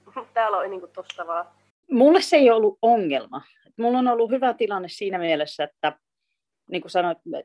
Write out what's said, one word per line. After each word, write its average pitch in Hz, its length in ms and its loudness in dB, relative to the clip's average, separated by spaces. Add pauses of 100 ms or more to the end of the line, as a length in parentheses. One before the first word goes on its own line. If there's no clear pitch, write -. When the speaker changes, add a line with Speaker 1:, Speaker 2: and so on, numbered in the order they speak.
(160)
Speaker 1:
<laughs> 233 180 -14
Täällä 214 240 0
on 190 120 -4
niinku 180 180 -12
tosta 180 400 -16
vaan. 170 180 -6 (460)
Speaker 2:
Mulle 285 300 6
se - 140 0
ei 269 160 8
ollut 214 300 2
ongelma. 156 600 0 (360)
Mulla 240 200 0
on 254 100 0
ollut 233 240 0
hyvä 262 220 0
tilanne 196 340 -4
siinä 190 300 -8
mielessä, 156 460 -4
että 151 340 -6 (760)
niin 180 100 -6
kuin 170 100 -16
sanoit, 175 260 -2 (280)